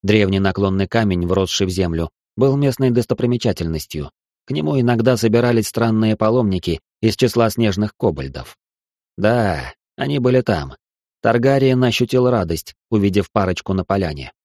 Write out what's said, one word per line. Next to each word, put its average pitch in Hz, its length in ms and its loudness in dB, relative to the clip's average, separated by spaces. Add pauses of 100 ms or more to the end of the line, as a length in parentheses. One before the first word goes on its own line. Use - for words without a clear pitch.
Древний 98 360 2
наклонный 98 480 0
камень, 95 400 0
вросший 92 400 0
в 92 40 -4
землю, 85 400 -2 (260)
был 135 220 2
местной 135 320 0
достопримечательностью. 101 1200 -2 (340)
К - 60 -20
нему 151 280 -2
иногда 120 380 2
собирались 117 520 2
странные 110 460 0
паломники 107 680 0 (200)
из 110 160 0
числа 117 320 2
снежных 104 480 -2
кобальдов. 69 600 -6 (580)
Да, 98 580 0 (220)
они 143 220 -4
были 123 220 2
там. 76 340 -4 (480)
Таргариен 131 600 2
ощутил 123 440 0
радость, 90 460 -2 (160)
увидев 101 400 0
парочку 95 420 -2
на 95 120 -2
поляне. 85 480 -4 (120)